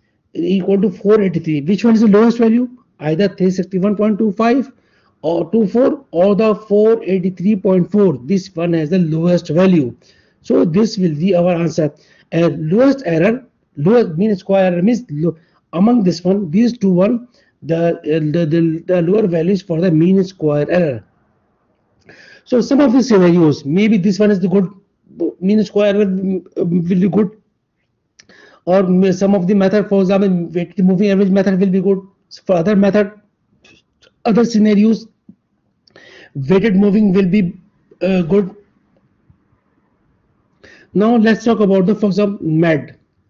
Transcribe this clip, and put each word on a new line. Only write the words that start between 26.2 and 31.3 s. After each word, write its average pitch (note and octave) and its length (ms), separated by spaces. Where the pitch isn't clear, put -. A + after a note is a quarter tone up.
will F3 280
be F3+ 240
good, F#3+ 320
or F#3 160
may, F#3 300
some G3 240
of F3+ 100
the G3 80
method, G3 340
for G3 140
example, G3 280
weighted F3 540
moving F#3+ 280
average G3 180
method F#3+ 300